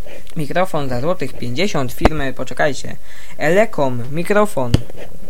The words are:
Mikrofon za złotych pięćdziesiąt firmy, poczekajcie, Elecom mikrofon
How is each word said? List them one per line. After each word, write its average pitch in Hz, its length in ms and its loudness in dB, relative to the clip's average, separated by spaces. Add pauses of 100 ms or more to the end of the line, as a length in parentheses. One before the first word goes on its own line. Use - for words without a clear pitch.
(360)
Mikrofon 151 540 0
za 123 120 -2
złotych 156 320 -2
pięćdziesiąt 131 580 0
firmy, 147 420 2
poczekajcie, 135 640 -2 (420)
Elecom 147 760 2
mikrofon 170 600 0 (580)